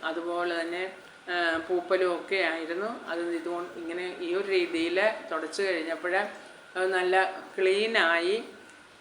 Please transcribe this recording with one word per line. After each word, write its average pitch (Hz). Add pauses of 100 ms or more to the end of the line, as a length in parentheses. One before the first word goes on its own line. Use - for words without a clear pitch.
അതുപോലെ 170
തന്നെ 180 (300)
ആ, 180 (320)
പൂപ്പലും 185
ഒക്കെ 185 (120)
ആയിരുന്നു. 170 (220)
അത് 170 (180)
ഇതുകൊണ്ട് 175 (120)
ഇങ്ങനെ 170 (200)
ഈ 165 (100)
ഒരു 202
രീതിയിൽ 175 (340)
തുടച്ച് 160
കഴിഞ്ഞപ്പോൾ 165 (600)
അത് 185 (120)
നല്ല 180 (400)
ക്ലീനായി. 190 (640)